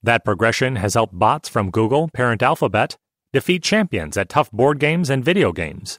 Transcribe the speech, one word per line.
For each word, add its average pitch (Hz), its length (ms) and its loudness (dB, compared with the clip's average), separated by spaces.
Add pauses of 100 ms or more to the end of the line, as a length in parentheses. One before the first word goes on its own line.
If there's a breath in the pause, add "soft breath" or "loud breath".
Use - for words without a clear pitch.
That 117 220 2
progression 117 520 0
has 98 180 -2
helped 104 240 0
bots 120 300 2
from 101 220 -2
Google, 117 380 0
parent 120 340 -2
Alphabet, 127 560 0 (340)
defeat 175 300 0
champions 120 540 -2
at 98 120 -2
tough 147 220 0
board 135 280 2
games 151 300 0
and 135 160 0
video 160 280 2
games 82 460 -10